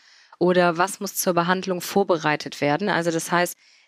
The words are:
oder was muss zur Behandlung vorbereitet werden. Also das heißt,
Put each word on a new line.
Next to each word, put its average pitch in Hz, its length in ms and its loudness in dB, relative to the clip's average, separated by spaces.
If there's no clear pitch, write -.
oder 175 380 4
was 185 220 0
muss 196 160 -8
zur - 180 0
Behandlung 180 480 0
vorbereitet 160 800 0
werden. 151 280 0
Also 170 200 0
das 165 220 -4
heißt, 175 260 0